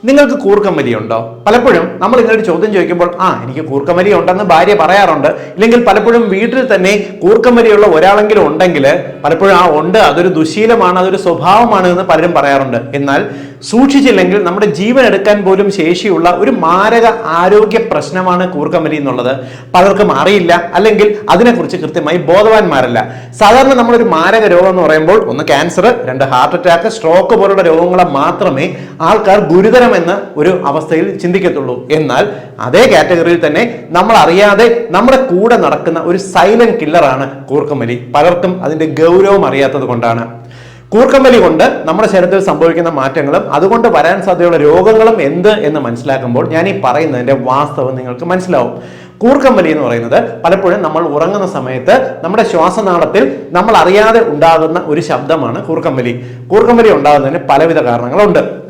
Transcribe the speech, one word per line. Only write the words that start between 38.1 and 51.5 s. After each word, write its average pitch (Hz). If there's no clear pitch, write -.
പലർക്കും 175
അതിന്റെ 156
ഗൗരവം 175
അറിയാത്തത് 135
കൊണ്ടാണ്. 117
കൂർക്കം 262
വലി 240
കൊണ്ട് 160
നമ്മുടെ 180
ശരീരത്തിൽ 185
സംഭവിക്കുന്ന 165
മാറ്റങ്ങളും 139
അതുകൊണ്ട് 202
വരാൻ 175
സാധ്യതയുള്ള 175
രോഗങ്ങളും 196
എന്ത് 170
എന്ന് 156
മനസ്സിലാക്കുമ്പോൾ 123
ഞാൻ 165
ഈ 196
പറയുന്നതിന്റെ 131
വാസ്തവം 131
നിങ്ങൾക്ക് 127
മനസ്സിലാവും. 175
കൂർക്കം 262
വലി 170
എന്ന് 151
പറയുന്നത് 117
പലപ്പോഴും 190
നമ്മൾ 156
ഉറങ്ങുന്ന 170
സമയത്ത് 131